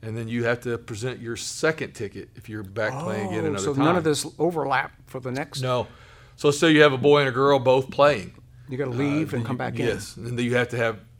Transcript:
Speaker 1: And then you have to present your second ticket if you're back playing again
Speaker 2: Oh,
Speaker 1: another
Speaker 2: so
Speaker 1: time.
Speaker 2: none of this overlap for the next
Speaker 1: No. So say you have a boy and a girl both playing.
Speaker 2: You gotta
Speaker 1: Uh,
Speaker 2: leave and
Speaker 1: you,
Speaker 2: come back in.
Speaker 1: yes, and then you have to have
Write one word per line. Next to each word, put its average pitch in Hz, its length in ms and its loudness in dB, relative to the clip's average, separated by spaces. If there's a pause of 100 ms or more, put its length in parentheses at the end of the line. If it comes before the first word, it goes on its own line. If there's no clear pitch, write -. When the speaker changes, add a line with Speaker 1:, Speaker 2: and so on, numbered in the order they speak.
Speaker 1:
And 110 140 -10
then 113 120 -8
you 120 160 -2
have 120 160 0
to 120 180 -4
present 117 420 -8
your 117 160 -8
second - 560 -4
ticket 98 440 -12
if - 120 -20
you're 107 140 -10
back 107 300 -4 (100)
playing 107 260 -4
again 107 160 -4
Speaker 2:
Oh, 104 40 0
Speaker 1:
another - 160 -4
Speaker 2:
so 143 100 -2
Speaker 1:
time. 135 100 0
Speaker 2:
none 170 120 4
of 170 80 -2
this 151 200 0 (140)
overlap 143 540 -2 (140)
for - 140 -12
the 123 120 -8
next 143 280 -8
Speaker 1:
No. 127 280 -2 (480)
So 147 160 2
say 160 180 4
you 151 120 8
have 147 100 8
a 127 60 -2
boy 147 220 6
and 139 80 2
a 127 40 -2
girl 139 260 4
both 131 320 4
playing. 135 420 4 (360)
Speaker 2:
You 127 80 -8
gotta 131 160 -4
Speaker 1:
Uh, - 20 -6
Speaker 2:
leave 143 400 -2
and 123 80 -2
Speaker 1:
you, 113 40 -4
Speaker 2:
come 123 100 -4
back 120 240 -6
in. 120 60 0
Speaker 1:
yes, 101 300 -4
and 117 220 -8
then 123 60 0
you 120 100 0
have 123 140 0
to 117 80 -6
have 113 240 -2 (200)